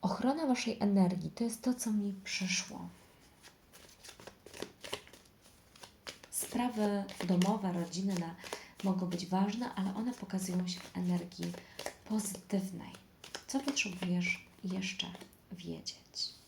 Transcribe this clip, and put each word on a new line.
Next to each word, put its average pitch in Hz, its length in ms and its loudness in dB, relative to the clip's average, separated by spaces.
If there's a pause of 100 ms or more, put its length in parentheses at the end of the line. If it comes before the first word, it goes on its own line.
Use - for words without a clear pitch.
Ochrona 262 440 2
waszej 240 340 2
energii 185 520 6
to - 120 -2
jest 226 180 -2
to, 247 120 4
co 240 180 0
mi 202 220 2 (100)
przyszło. - 680 -2 (3500)
Sprawy 214 720 2 (240)
domowe, 185 460 4
rodzinne 175 640 0 (480)
mogą 185 220 2
być 175 200 -2
ważne, 208 500 2
ale 190 200 0
one 233 180 -2
pokazują 185 540 -2
się 180 120 -4
w - 180 -10
energii 175 560 0 (520)
pozytywnej. 190 880 -2 (560)
Co 269 120 0
potrzebujesz 180 840 0 (180)
jeszcze 185 440 -2 (440)
wiedzieć? - 800 -8 (140)